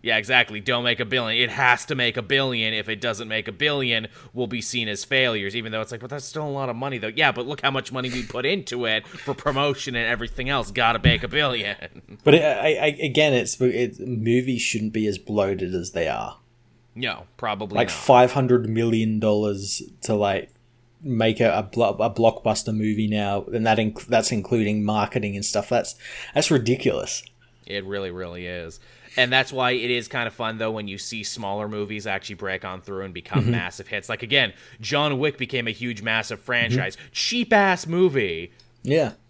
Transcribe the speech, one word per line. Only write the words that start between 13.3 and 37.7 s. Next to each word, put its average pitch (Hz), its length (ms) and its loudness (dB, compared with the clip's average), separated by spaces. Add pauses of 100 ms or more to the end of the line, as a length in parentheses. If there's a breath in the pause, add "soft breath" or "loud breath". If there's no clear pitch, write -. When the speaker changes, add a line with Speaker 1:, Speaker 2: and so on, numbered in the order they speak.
Speaker 2:
it's, - 280 0
it, 123 400 0
movies 123 600 0
shouldn't 107 300 -2
be 107 140 0
as 101 120 -2
bloated 98 540 0
as 87 200 -4
they 82 160 -2
are. 55 300 -6 (560)
Speaker 1:
No, 113 300 -6 (120)
probably 104 400 -4
Speaker 2:
Like, 120 120 2
Speaker 1:
not. - 80 -4
Speaker 2:
five 123 360 8
hundred 123 360 4
million 110 520 2
dollars 104 640 0 (200)
to, 113 120 0
like, 101 360 0 (500)
make 113 400 2
a, 101 180 4
a 107 40 0
blo-, 104 380 0
a 113 120 2
blockbuster 110 600 2
movie 107 340 0
now, 101 440 0
and 110 140 0
that 110 120 6
inc-, 107 280 -2
that's 113 260 4
including 107 520 0
marketing 104 520 0
and 101 80 -6
stuff. - 240 -2
That's, - 260 0 (400 loud breath)
that's 151 160 2
ridiculous. - 720 0 (440)
Speaker 1:
It 98 180 -6
really, 98 260 -6
really 90 360 -10
is. 87 320 -10 (380 loud breath)
And 123 160 2
that's 131 200 2
why 127 200 2
it 123 180 -2
is 120 180 -2
kind 120 180 -4
of 110 60 -6
fun, 113 260 -6
though, 110 120 -2
when 107 180 -6
you 98 100 -8
see 110 260 -10
smaller 104 440 -6
movies 104 380 -6
actually 98 300 -6
break 95 280 -6
on 92 180 -10
through 98 220 -8
and 92 80 -10
become 87 300 -2
Speaker 2:
Mm-hmm. 117 80 2
Speaker 1:
massive 90 380 -4
hits. 101 200 -8
Like, 113 140 -6
again, 120 300 2 (280 loud breath)
John 143 380 0
Wick 147 200 0
became 123 280 -4
a 113 60 -2
huge, 110 300 -6
massive 110 360 -2
Speaker 2:
Mm-hmm. - 80 -18
Speaker 1:
franchise. 117 500 0 (140 loud breath)
Cheap-ass 202 760 2